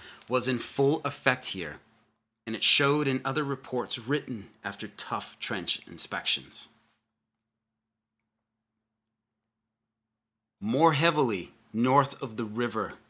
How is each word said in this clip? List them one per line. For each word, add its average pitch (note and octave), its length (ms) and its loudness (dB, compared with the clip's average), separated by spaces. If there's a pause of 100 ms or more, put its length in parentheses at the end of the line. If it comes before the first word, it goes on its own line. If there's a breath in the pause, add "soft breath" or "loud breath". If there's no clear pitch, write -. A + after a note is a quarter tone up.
(280 loud breath)
was B2 200 2
in B2 100 2
full C#3+ 460 2
effect C3 420 0
here, D#2+ 320 -4 (680)
and A2 100 -4
it - 60 -2
showed C#3+ 460 6
in C3 160 0
other C#3+ 200 -2
reports B2+ 540 -4
written A#2+ 500 -6 (160)
after G2+ 240 -8
tough - 500 -6
trench - 480 -2
inspections. - 840 -4 (4000)
More D3+ 340 4
heavily C#3 580 2 (200)
north C3 500 2
of A2+ 140 -8
the A#2 80 -2
river G#2+ 500 -2 (160)